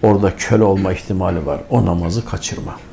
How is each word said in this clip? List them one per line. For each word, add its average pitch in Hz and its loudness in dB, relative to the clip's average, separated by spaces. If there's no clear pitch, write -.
orada 101 4
köle 110 2
olma 95 2
ihtimali 90 -2
var. 71 -4
O 117 2
namazı 87 -2
kaçırma. - -8